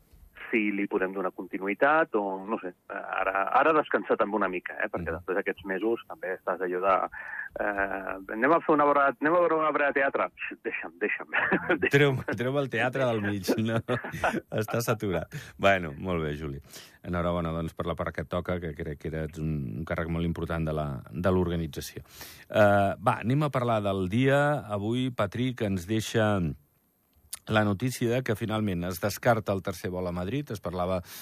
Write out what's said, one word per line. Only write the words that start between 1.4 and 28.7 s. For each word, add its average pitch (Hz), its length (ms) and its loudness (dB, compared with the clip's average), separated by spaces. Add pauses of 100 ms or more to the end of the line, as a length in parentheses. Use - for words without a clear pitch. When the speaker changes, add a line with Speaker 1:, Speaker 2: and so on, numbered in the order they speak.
Speaker 1:
o, 98 240 -2
no 104 160 -4
sé, 90 140 -10 (160)
ara, 95 560 -2 (100)
ara 143 220 6
descansar 127 420 0
també 104 160 0
una 101 160 0
mica, 90 220 -6 (100)
eh, 95 80 -2
perquè 82 220 -4
Speaker 2:
Mhm. 82 80 -4
Speaker 1:
després 90 160 -2
d'aquests 98 280 -4
mesos 101 440 -2
també 90 260 -8
estàs 90 260 -4
allò 90 220 -2
de... 95 120 4 (680)
Eh, 98 760 -4
«Anem 123 180 4
a 170 80 6
fer 165 140 2
una 147 100 6
obra, 143 200 6 (160)
anem 151 160 2
a - 20 6
veure 165 160 4
una 156 140 2
obra 143 240 2
de 139 80 2
teatre». 135 260 2 (380)
«Deixa'm, - 340 -8
deixa'm». - 320 -2
<laughs> - 640 2
Speaker 2:
Treu-, 139 220 6 (200)
treu 127 220 0
el 139 100 0
teatre 127 360 0
del 113 180 2
mig, 101 240 -2 (120)
no? 113 280 2
<laughs> - 640 -2
Està 110 320 -2
saturat. 104 460 -2 (280)
Bueno, 92 400 4
molt 87 280 -2
bé, 76 120 -2
Juli. 73 220 -8 (460)
Enhorabona, 87 480 0
doncs, 82 220 -4
per 85 120 -6
la 85 80 -2
part 82 180 -4
que 85 100 -6
et 73 60 -10
toca, 90 300 -2
que 85 160 -6
crec 76 240 -8
que 85 100 -8
eres 78 300 -4
un, 78 140 -2 (260)
un 87 60 -6
càrrec 85 240 -4
molt 82 180 0
important 82 400 -2
de 78 60 0
la, 76 160 -2 (240)
de 92 180 0
l'organització. 85 720 0 (460)
Eh, - 100 0 (400)
va, 117 220 2
anem 139 240 2
a 143 60 0
parlar 120 320 2
del 98 260 0
dia. 135 580 4
Avui, 110 460 -2
Patrick, 120 500 -2
ens 95 240 0
deixa 107 540 2 (1080)
la 107 180 4
notícia 117 440 0
de 123 140 2
que 110 140 -2
finalment 107 480 -2